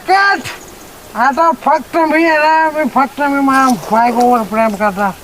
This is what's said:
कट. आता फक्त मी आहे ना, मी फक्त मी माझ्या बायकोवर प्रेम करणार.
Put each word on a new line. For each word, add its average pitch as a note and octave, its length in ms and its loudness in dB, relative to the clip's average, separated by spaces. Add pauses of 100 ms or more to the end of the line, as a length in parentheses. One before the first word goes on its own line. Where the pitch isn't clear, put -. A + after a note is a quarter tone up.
कट. G4 320 2 (800)
आता C#4 340 2 (140)
फक्त D4 320 -2
मी D#4+ 280 2
आहे D#4+ 120 2
ना, D#4 380 2
मी D4+ 140 -2
फक्त C4+ 320 -2
मी C#4 200 0
माझ्या C4 500 0
बायकोवर A#3+ 500 2
प्रेम A3 340 -2
करणार. G3 360 -2 (120)